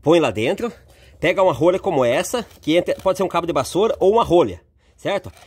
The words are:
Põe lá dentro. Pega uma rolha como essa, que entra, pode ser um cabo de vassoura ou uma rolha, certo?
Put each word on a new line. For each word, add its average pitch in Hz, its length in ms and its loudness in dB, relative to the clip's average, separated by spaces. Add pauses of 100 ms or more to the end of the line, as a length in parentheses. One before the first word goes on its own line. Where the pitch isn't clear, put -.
Põe 165 200 4
lá 143 100 0
dentro. 170 420 -4 (460)
Pega 180 240 0
uma 180 120 2
rolha 170 240 2
como 156 260 0
essa, 165 420 -2 (140)
que 156 160 0
entra, - 260 0
pode 185 140 0
ser 196 60 -2
um 180 60 -2
cabo 170 180 -4
de 165 60 -4
vassoura 165 460 -2
ou 185 140 2
uma 226 120 2
rolha, 139 360 2 (340)
certo? - 380 -8 (140)